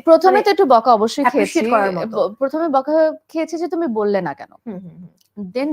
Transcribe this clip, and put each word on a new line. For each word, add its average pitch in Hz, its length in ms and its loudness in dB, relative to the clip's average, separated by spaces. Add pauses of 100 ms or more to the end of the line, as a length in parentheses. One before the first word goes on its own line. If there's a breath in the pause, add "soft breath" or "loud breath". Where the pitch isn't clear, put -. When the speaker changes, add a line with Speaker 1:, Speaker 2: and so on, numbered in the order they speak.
Speaker 1:
প্রথমে 330 260 4
Speaker 2:
মানে, 381 140 4
Speaker 1:
তো 415 100 0
একটু 392 140 2
বকা 247 280 4
অবশ্যই 226 320 0
Speaker 2:
অ্যাপ্রিশিয়েট 247 100 0 (220)
Speaker 1:
খেয়েছি। 226 120 0
Speaker 2:
করার 208 240 0
মতো। 214 260 -6
Speaker 1:
ব-, 185 180 0
প্রথমে 294 320 -4
বকা 269 260 -2 (320)
খেয়েছি 320 300 -6
যে, 330 120 -6
"তুমি 339 200 -4
বললে 208 320 -2
না 160 140 -6
কেন?" - 260 -18
Speaker 2:
হুম, 196 200 -14
হুম, 170 160 -20
হুম। 175 140 -20 (380)
Speaker 1:
Then 254 240 -6